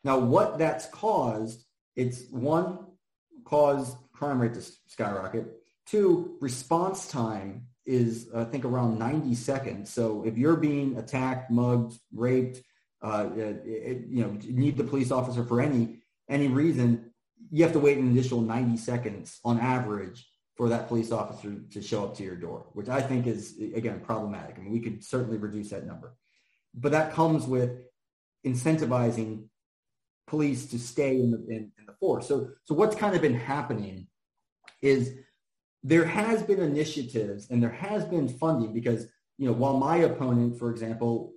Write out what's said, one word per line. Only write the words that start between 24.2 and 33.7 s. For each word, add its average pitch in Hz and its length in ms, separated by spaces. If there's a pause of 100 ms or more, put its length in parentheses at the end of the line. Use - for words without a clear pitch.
I 92 40
mean, 98 100
we 117 80
could 110 240
certainly 120 340
reduce 104 320
that 98 160
number. - 300 (580)
But 139 200
that 156 200
comes 160 320
with 127 260 (760)
incentivizing 120 1000 (760)
police 143 400
to 117 120
stay 135 400
in 120 120
the, 110 180
in, 107 280
in - 80
the - 140
force. 143 280
So, 135 220 (140)
so 156 100
what's 214 220
kind 202 200
of 165 60
been 135 140
happening 117 720 (720)